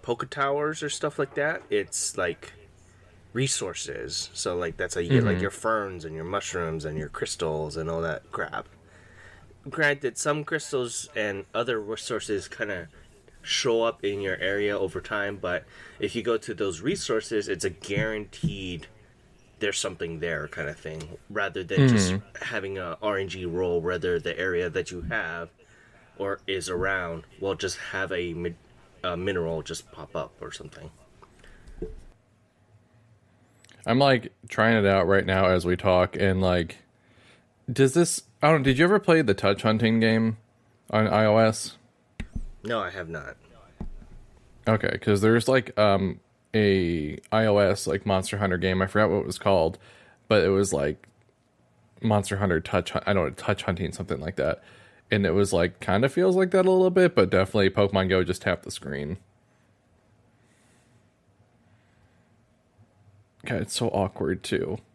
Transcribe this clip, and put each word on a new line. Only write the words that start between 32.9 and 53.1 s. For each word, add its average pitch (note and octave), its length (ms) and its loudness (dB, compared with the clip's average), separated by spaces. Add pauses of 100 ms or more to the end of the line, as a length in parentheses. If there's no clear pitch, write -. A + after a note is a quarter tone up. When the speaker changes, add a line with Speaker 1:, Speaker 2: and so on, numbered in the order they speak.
Speaker 2:
I'm, A#2+ 120 2
like, C3+ 340 4 (160)
trying A2+ 280 4
it G#2 80 6
out F#2+ 220 6
right G2 180 4
now F#2+ 220 4
as F2+ 180 4
we F2+ 120 2
talk, F#2 400 4
and, F#2 260 2
like, F2+ 360 2 (920)
does C3 220 4
this, E3+ 280 2 (200)
I D3+ 80 6
don't, D#3 120 4
did C3 160 4
you E3 60 6
ever G3 140 6
play E3 240 6
the G#2 100 2
Touch G2 300 2
Hunting A2+ 380 4
game A2+ 360 4 (540)
on G#2+ 160 4
I G#2+ 180 4
O G#2+ 140 6
S? A2 400 2 (840)
Speaker 1:
No, A#2 180 -2
I F2+ 100 -6
have F2+ 180 -10
not. D2+ 280 -12 (1300)
Speaker 2:
Okay, A2 300 0
'cause G#2 240 2
there's, A2+ 260 6
like, C3 300 2
um, G2 400 2 (360)
a F2 640 2 (120)
I A2 160 2
O G2+ 120 4
S, G2 280 2
like, G2 200 -2
Monster F#2+ 320 0
Hunter F#2 200 0
game. F#2 240 0
I F#2 40 2
forgot G#2 240 2
what G2 80 2
it - 80 -2
was - 120 -6
called, F2+ 400 2 (480)
but G#2 180 6
it F#2 40 4
was, G2 240 2
like, D2 340 -2 (920)
Monster G#2 380 2
Hunter F2+ 220 2
Touch - 320 -2
Hun-, - 140 -2
I G#2 60 2